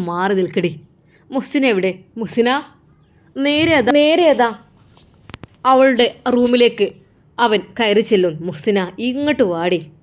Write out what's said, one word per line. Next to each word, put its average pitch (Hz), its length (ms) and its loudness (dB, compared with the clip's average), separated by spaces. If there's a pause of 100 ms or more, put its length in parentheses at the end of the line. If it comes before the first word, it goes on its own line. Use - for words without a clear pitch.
മാറി 180 300 -2
നിൽക്കടി." 175 320 -2 (580)
"മുഹ്സിന 269 340 -4 (100)
എവിടെ? 185 180 -2 (280)
മുഹ്സിന!" 226 300 -2 (960)
നേരെ 311 340 2
അതാ, 240 200 0
നേരെ 320 340 4
അതാ 233 160 2 (1160)
അവളുടെ 262 420 4 (280)
റൂമിലേക്ക് 240 520 2 (500)
അവൻ 214 220 0 (180)
കയറി 220 320 2
ചെല്ലും. 180 240 2 (140)
"മുഹ്സിന, 196 320 -2 (280)
ഇങ്ങോട്ട് 269 440 -2
വാടി." 170 280 -2 (240)